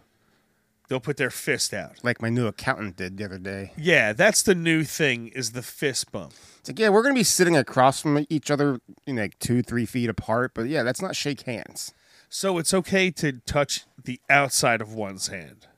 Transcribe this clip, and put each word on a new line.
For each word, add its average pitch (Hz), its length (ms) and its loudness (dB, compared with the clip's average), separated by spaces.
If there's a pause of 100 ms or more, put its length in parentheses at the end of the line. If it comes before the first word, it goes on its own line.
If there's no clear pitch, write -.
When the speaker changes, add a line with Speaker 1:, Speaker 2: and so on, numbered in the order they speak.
(880)
Speaker 1:
They'll 131 120 -4
put 143 160 -6
their 127 140 -2
fist - 420 -4
out. 92 200 -8 (100)
Speaker 2:
Like 120 180 -2
my 113 80 -2
new 120 180 0
accountant 104 500 -4
did 92 200 -8
the 104 80 -8
other 95 140 -12
day. 98 400 -10
Speaker 1:
Yeah, 147 340 4
that's 185 300 4
the 190 120 4
new 165 300 0
thing 120 440 -2
is 117 240 -8
the 120 100 -10
fist - 500 -4
bump. 80 220 -12 (260)
Speaker 2:
It's - 80 -14
like, 127 100 -8
yeah, 220 120 6
we're 214 120 6
gonna 277 120 4
be 240 100 4
sitting 175 320 4
across 131 460 4
from 147 260 2
each 151 220 -2
other, 143 280 2 (280)
you 139 80 -6
know, 110 80 -2
like, 98 160 -6
two, 120 240 0
three 117 240 -2
feet 120 240 -2
apart, 120 440 -2
but 113 120 -4
yeah, 143 160 0
let's 123 180 -2
not 190 160 -6
shake 143 260 -6
hands. - 500 -10 (360)
Speaker 1:
So 190 300 -2
it's 165 160 0
okay 190 380 2
to 147 200 -2 (140)
touch - 380 -2 (180)
the 123 260 -10
outside 135 520 2
of 110 140 -10
one's 98 340 -6
hand. 85 380 -14 (100)